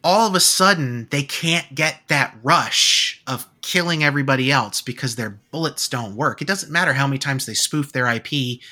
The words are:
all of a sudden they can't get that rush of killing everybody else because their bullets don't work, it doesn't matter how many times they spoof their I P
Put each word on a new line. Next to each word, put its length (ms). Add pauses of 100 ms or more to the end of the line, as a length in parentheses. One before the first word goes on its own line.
all 220
of 80
a 60
sudden 680
they 120
can't 520
get 340
that 340
rush 840
of 200 (160)
killing 420
everybody 480
else 300
because 340
their 240 (100)
bullets 380
don't 280
work, 260
it 60
doesn't 220
matter 220
how 140
many 120
times 280
they 80
spoof 380
their 140
I 120
P 420 (120)